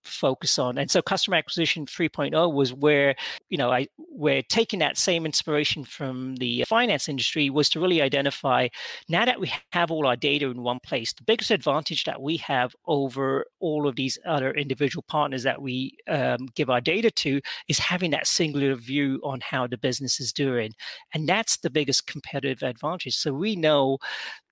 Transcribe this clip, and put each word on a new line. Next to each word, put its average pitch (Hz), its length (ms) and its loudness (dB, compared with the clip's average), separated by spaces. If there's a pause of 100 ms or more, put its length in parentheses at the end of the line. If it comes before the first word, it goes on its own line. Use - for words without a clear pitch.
focus - 540 0
on. 127 220 0
And 139 100 -2
so - 140 4
Customer 190 340 0
Acquisition 156 480 -2
three 160 240 -2
point 143 240 -2
oh 165 160 4
was 139 240 2
where, 139 420 4 (340)
you 156 80 -4
know, 127 140 2
I, 127 160 2 (100)
we're 147 460 0
taking 220 360 0
that 143 180 0
same 165 300 2
inspiration 147 560 0
from 131 540 -6
the 123 300 0
finance 220 400 2
industry, 139 440 0
was 143 180 4
to 160 100 -2
really 175 220 4
identify, 135 640 2 (420)
now 185 160 2
that 247 140 2
we 185 120 -4 (220)
have 170 180 2
all 156 160 2
our 120 80 4
data 143 340 0
in 123 140 -6
one 123 160 -2
place, 120 340 -6
the - 100 -20
biggest - 280 0
advantage 151 540 0
that - 140 -6
we 151 180 -2
have 127 380 0 (120)
over 135 580 0 (140)
all 151 280 0
of 123 80 -2
these 131 300 -2
other 139 260 0
individual 143 560 -2
partners 139 360 -2
that 131 180 -2
we, 131 360 -6 (100)
um, 127 480 0
give 135 140 0
our 123 120 4
data 185 300 2
to 139 300 0 (260)
is 151 120 0
having 180 320 0
that 139 160 0
singular 139 480 2
view 135 480 0
on 135 180 -4
how 131 260 -2
the 120 100 -6
business 131 420 -2
is 127 120 -4
doing. 120 400 0 (420)
And 156 140 -2
that's 202 300 0
the 165 120 -4
biggest 139 380 0
competitive 135 560 -6
advantage. 147 520 -4
So 143 180 -2
we 196 220 -2
know 143 420 4 (540)